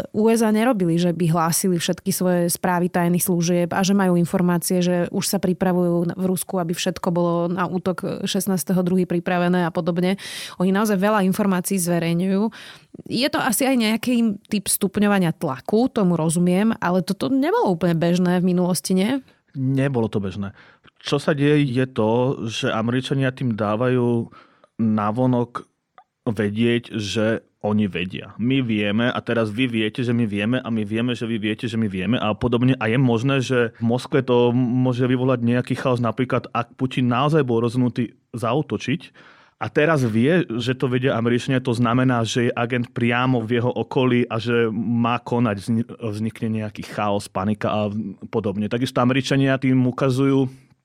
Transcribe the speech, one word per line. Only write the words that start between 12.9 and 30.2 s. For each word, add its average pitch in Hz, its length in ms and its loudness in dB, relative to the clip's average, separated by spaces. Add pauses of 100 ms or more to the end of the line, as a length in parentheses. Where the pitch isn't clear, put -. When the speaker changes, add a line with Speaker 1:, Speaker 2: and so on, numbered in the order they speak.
Speaker 1:
Je 233 160 0
to 320 80 -2
asi 254 320 0
aj 269 80 2
nejaký 226 720 0
typ 208 160 -2
stupňovania 202 720 2
tlaku, 180 480 -2
tomu 180 320 0
rozumiem, 180 640 2
ale 175 240 0
toto 196 240 -4
nebolo 269 480 2
úplne 175 160 0
bežné 175 480 2
v 180 160 2
minulosti, 180 400 0
nie? 240 240 0 (320)
Speaker 2:
Nebolo 131 560 0
to - 80 -4
bežné. 98 400 -6 (400)
Čo - 240 -2
sa 160 160 0
deje, 147 240 4
je 131 240 0
to, 113 240 0 (400)
že 110 240 -2
Američania 127 560 -2
tým 127 240 -2
dávajú 120 800 0 (480)
navonok 113 880 0 (560)
vedieť, 113 720 0
že 107 480 -2 (160)
oni 104 240 0
vedia. 90 560 -6
My 131 240 0
vieme 107 480 0
a 110 80 -4
teraz 113 320 -2
vy 127 160 0
viete, 110 320 -2
že 120 80 -2
my 117 160 0